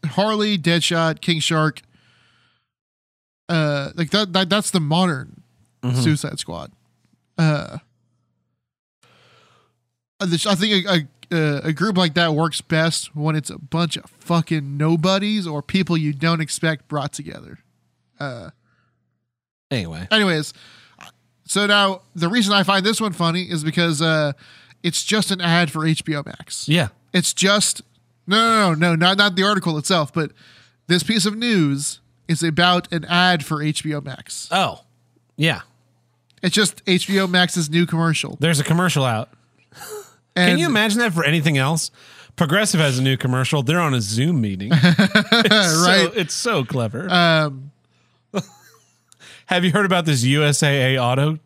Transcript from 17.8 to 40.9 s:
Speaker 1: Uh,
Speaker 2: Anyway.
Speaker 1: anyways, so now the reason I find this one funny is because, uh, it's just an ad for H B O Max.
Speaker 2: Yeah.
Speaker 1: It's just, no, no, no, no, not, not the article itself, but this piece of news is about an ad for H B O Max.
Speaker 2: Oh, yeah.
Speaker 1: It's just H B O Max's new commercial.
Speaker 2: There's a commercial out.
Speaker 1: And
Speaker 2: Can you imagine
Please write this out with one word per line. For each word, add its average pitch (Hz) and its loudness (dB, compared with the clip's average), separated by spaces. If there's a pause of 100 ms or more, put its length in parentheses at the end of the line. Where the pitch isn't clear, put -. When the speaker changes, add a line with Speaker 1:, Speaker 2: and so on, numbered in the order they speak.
Speaker 1:
Uh, 120 -12 (1200)
Speaker 2:
Anyway. 87 -6
Speaker 1:
anyways, 185 2 (920)
so 202 0
now 196 2 (140)
the 170 0
reason 208 2
I 196 4
find 190 2
this 220 0
one 214 -2
funny 170 -2
is 160 -6
because, 160 0
uh, 156 2 (500)
it's - -4
just 214 0
an 185 -4
ad 170 2
for 156 -4
H 160 0
B 151 -4
O 143 -6
Max. - -12
Speaker 2:
Yeah. 147 2 (240)
Speaker 1:
It's - 0
just, 196 0 (440)
no, 196 2
no, 220 4
no, - 2
no, 170 2
not, 180 2
not 202 4
the 190 0
article 190 0
itself, 151 0
but 160 -4 (540)
this 175 0
piece 214 0
of 214 -2
news 165 0 (280)
is 160 -2
about 175 0
an 170 -4
ad 175 2
for 151 -6
H 151 -4
B 156 -4
O 147 -6
Max. - -14
Speaker 2:
Oh, 165 -2 (560)
yeah. 147 0 (840)
Speaker 1:
It's 180 -2
just 208 0
H 180 0
B 190 0
O 190 0
Max's 180 0
new 170 2
commercial. 165 -2
Speaker 2:
There's 156 2
a 147 -2
commercial 165 2
out. 117 -2 (1080)
Speaker 1:
And 180 4
Speaker 2:
Can 180 2
you 339 2
imagine 220 2